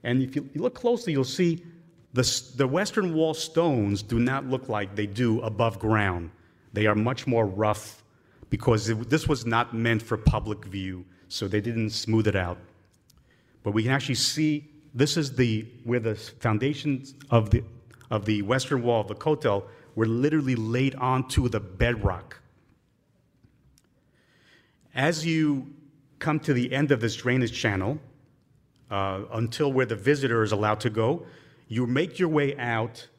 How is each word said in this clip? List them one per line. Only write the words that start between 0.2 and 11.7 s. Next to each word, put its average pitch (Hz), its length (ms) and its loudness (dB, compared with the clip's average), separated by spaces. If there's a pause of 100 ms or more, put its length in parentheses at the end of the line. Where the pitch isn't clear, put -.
if 127 120 -4
you, 143 200 -4
you 147 80 -4
look - 120 0
closely, 233 380 0
you'll 135 120 2
see 170 380 0 (520)
the 123 60 2
s-, - 200 0
the 131 260 0
western 185 480 0
wall 160 200 2
stones 120 680 2
do - 160 -2
not 131 280 0
look 127 240 -4
like 101 260 -4
they 104 100 -2
do 113 360 0
above 113 360 0
ground. 98 520 2 (420)
They 107 140 2
are 104 80 6
much 113 320 0
more 117 200 2
rough 104 560 -2 (460)
because 110 400 2
it, 113 220 -2
this 156 180 2
was 123 160 0
not 117 300 0
meant 113 260 2
for 110 160 -4
public 104 480 0
view, 95 400 -8 (240)
so - 200 -6
they 104 120 0
didn't 113 300 -2